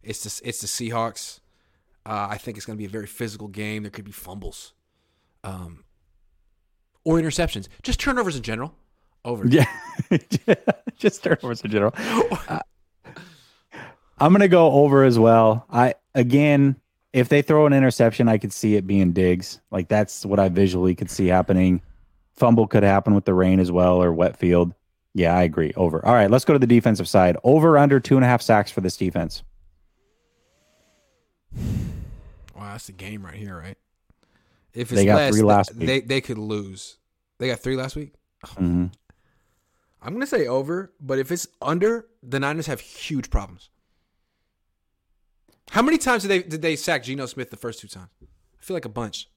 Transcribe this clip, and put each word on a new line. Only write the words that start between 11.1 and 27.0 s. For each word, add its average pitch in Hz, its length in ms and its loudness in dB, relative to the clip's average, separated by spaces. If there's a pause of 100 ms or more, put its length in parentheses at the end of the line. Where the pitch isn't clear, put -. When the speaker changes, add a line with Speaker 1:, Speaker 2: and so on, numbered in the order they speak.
Speaker 2:
turnovers 143 380 -4
in 104 80 -8
general. 107 280 0
Speaker 1:
<laughs> 220 60 -10 (440)
Speaker 2:
Uh, 160 100 -8 (1600)
I'm 151 140 4
gonna 202 160 4
go 170 240 6
over 139 300 6
as 123 160 4
well. 113 520 4
I, 120 240 2 (200)
again, 139 640 2 (360)
if 123 180 2
they 143 120 4
throw 151 240 4
an 143 60 4
interception, 123 560 2
I 110 100 2
could 98 140 -6
see 107 240 0
it 95 100 -2
being 95 260 2
Diggs. 90 480 0 (120)
Like, 92 160 -6
that's - 360 -2
what 101 140 0
I 98 120 4
visually 90 440 2
could - 160 -8
see 95 160 -2
happening. 92 540 2 (560)
Fumble 117 320 4
could 110 160 4
happen 98 300 4
with 101 100 2
the 95 100 0
rain 92 260 4
as 90 120 0
well 90 300 4
or 87 100 2
wet 85 240 0
field. 87 360 2 (420)
Yeah, 87 220 2
I 92 60 4
agree. 80 320 -2
Over. 82 320 -2
All 117 80 4
right, 104 160 4
let's 131 140 2
go - 80 2
to 143 80 4
the 127 60 2
defensive 117 420 2